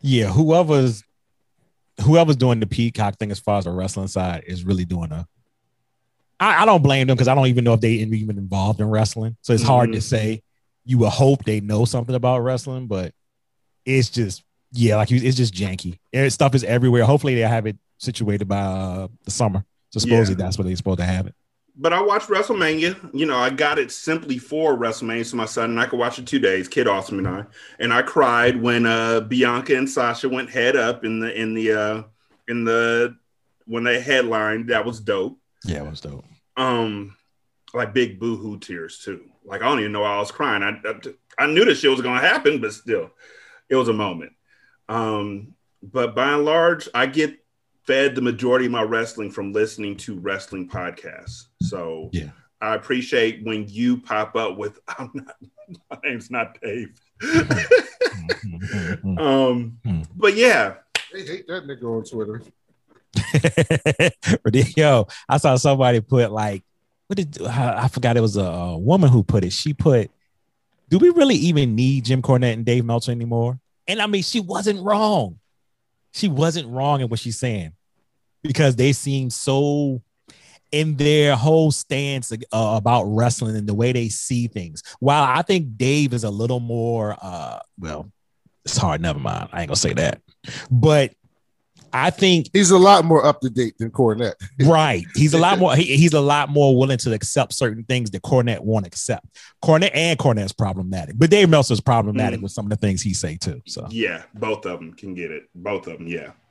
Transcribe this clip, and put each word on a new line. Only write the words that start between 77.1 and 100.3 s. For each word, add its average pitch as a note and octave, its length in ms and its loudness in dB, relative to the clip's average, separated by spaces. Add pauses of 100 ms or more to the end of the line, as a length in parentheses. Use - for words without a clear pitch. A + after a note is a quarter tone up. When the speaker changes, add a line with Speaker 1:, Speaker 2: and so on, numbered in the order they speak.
Speaker 1:
she's A#2 200 -8
saying G2+ 340 -4 (720)
because C#3 340 2
they C3+ 160 4
seem C3+ 380 -4
so C#3+ 720 -2 (680)
in D3+ 260 0
their D3 380 4
whole D#3 360 4
stance, C#3 600 -4
uh, A2+ 60 -6 (160)
about A2 520 2
wrestling A2 520 0
and G#2 100 -6
the G#2 80 -2
way A#2+ 180 0
they A#2 180 -2
see A#2+ 380 -4
things. F2 340 -12 (180)
While C#3+ 240 4
I C3 160 2
think D#3 380 -2
Dave C3+ 340 0
is A#2 120 -4
a G#2+ 60 -4
little A#2 300 -4
more, A#2 640 -4
uh, D#2 380 -12 (180)
well, D#2+ 320 -12 (560)
it's - 100 -4
hard. D#3+ 240 0
Never D#3 180 -2
mind. - 320 -6
I E2+ 120 -8
ain't D#2 60 -8
gonna - 80 -2
say - 180 0
that. - 260 -2 (500)
But C#3 440 4 (760)
I C#3 200 2
think F3+ 420 4
Speaker 3:
He's F#3+ 180 4
a F#3+ 60 8
lot F#3 300 8
more D#3+ 180 4
up C#3+ 160 2
to C3 80 -4
date A#2 300 -2
than A2+ 120 -4
Cornette. A2+ 440 0 (260)
<laughs> C3 60 6
Speaker 1:
Right. D3 480 4
He's D3 180 4
a E3 60 4
lot F3+ 200 4
more, E3+ 160 4
he, D#3+ 100 4 (120)
he's D#3+ 160 6
a D3+ 80 4
lot C#3+ 300 2
more C#3 280 6
willing C3 200 2
to A2+ 160 -2
accept - 400 -2
certain A2+ 300 -4
things A#2+ 260 -2
that F#2 100 -8
Cornette A#2+ 400 0
won't G#2+ 260 -2
accept. - 380 -8 (400)
Cornette, E3 300 4
and D#3+ 240 0
Cornette's G#2+ 340 0